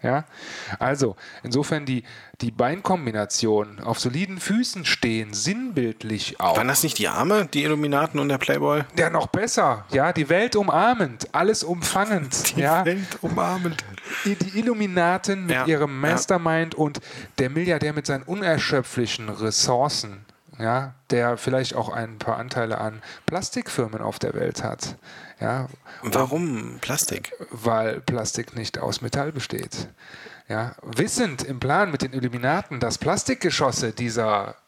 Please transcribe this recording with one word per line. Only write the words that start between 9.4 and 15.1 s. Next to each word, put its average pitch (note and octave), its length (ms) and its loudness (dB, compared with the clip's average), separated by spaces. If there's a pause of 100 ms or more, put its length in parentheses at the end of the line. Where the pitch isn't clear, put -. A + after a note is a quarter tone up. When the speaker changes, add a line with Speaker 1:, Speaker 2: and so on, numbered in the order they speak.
Speaker 1:
Ja, D3 240 4
die D#3 160 0
Welt G#3+ 260 4
umarmend, G3 760 4
alles G3 300 4
umfangend. F3 880 0
Speaker 2:
<laughs> - 40 -6
Die D#3+ 60 2
Speaker 1:
Ja? E3 240 4
Speaker 2:
Welt F#3 360 0
umarmend. F3 640 0 (420)
Speaker 1:
Die, G3+ 100 2
die F#3+ 240 -2
Illuminaten F#3+ 880 2